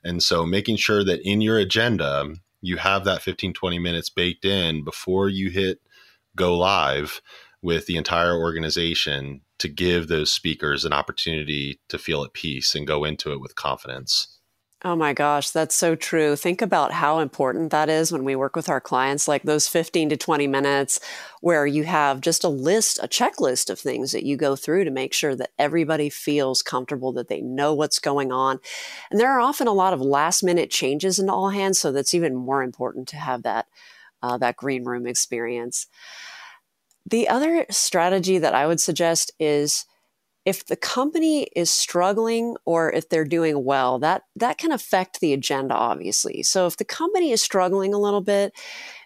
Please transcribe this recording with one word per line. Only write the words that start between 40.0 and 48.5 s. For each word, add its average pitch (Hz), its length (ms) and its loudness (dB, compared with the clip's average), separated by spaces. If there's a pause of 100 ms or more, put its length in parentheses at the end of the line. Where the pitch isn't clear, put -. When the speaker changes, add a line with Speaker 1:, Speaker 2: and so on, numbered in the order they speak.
Speaker 2:
if 185 200 -2
the - 100 -4
company 311 680 0 (120)
is 170 140 2
struggling 226 840 0 (100)
or 165 260 2
if - 180 -2
they're 160 160 2
doing 156 380 2
well, 131 360 2
that, 160 240 0 (120)
that - 220 0
can 330 140 -2
affect - 480 -2
the 151 140 2
agenda, 135 420 0
obviously. - 680 0
So 185 220 2
if 170 120 -2
the - 80 -4
company 349 460 0
is 220 100 2
struggling 190 520 2
a 202 60 2
little 202 220 2
bit, 202 320 2 (520)